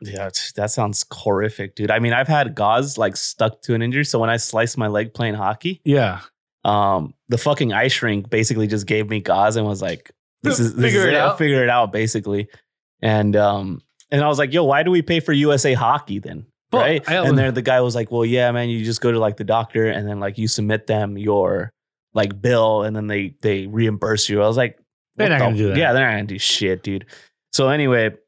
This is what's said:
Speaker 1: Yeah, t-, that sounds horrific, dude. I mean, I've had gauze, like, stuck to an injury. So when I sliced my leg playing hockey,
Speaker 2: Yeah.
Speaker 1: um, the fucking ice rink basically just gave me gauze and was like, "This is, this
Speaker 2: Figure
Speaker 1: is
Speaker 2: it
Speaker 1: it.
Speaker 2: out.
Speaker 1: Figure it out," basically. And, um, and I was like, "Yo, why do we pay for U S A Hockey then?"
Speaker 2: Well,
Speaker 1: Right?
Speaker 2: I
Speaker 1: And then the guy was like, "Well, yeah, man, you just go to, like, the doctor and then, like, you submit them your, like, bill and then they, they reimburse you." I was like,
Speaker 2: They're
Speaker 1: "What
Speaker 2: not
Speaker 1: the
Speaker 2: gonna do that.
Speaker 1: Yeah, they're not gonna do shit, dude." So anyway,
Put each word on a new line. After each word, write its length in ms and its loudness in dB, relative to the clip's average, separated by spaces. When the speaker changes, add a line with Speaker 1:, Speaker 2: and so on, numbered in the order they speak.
Speaker 1:
Yeah, 280 -10
t-, 260 -8
that 160 -2
sounds 400 -2
horrific, 640 -4
dude. 160 -2
I 80 2
mean, 140 0
I've 160 0
had 260 0
gauze, 420 0
like, 200 -2
stuck 460 -4
to 120 -2
an 60 -2
injury. 240 -2
So 120 -2
when 120 0
I 80 0
sliced 400 -2
my 100 -2
leg 260 -2
playing 200 -4
hockey, 500 -6
Speaker 2:
Yeah. 380 0
Speaker 1:
um, 500 0
the 100 0
fucking 360 0
ice 280 0
rink 280 -2
basically 360 0
just 220 -4
gave 220 -2
me 100 -4
gauze 380 2
and 100 0
was 140 -4
like, 320 -8
"This 200 0
is, 120 0
this 120 0
Speaker 2:
Figure 160 2
Speaker 1:
is 60 4
Speaker 2:
it 80 2
Speaker 1:
it. 40 2
Speaker 2:
out. 180 0
Speaker 1:
Figure 260 2
it 60 2
out," 220 2
basically. 560 -2
And, 340 2
um, 460 0
and 140 2
I 60 2
was 100 0
like, 140 0
"Yo, 100 2
why 200 4
do 60 0
we 120 4
pay 180 0
for 140 0
U 180 4
S 140 2
A 80 2
Hockey 460 0
then?" 260 -14
Speaker 2:
Well, 120 2
Speaker 1:
Right? 260 0
Speaker 2:
I 60 0
Speaker 1:
And 100 4
then 160 2
the 80 -4
guy 200 4
was 120 0
like, 160 -4
"Well, 140 0
yeah, 300 2
man, 160 -2
you 160 -4
just 160 -4
go 100 2
to, 80 0
like, 160 0
the 80 -8
doctor 460 0
and 180 -4
then, 140 -6
like, 160 -6
you 100 -2
submit 400 -2
them 300 -2
your, 560 0
like, 280 -2
bill 420 2
and 120 -4
then 120 -4
they, 340 -4
they 260 -2
reimburse 600 0
you." 120 2
I 60 4
was 80 0
like, 220 -2
Speaker 2:
They're 80 2
Speaker 1:
"What 60 2
Speaker 2:
not 80 4
Speaker 1:
the 60 4
Speaker 2:
gonna 120 0
do 120 2
that. 80 0
Speaker 1:
Yeah, 160 2
they're 140 4
not 60 0
gonna 140 -4
do 120 -8
shit, 440 -2
dude." 220 -6
So 140 2
anyway, 440 2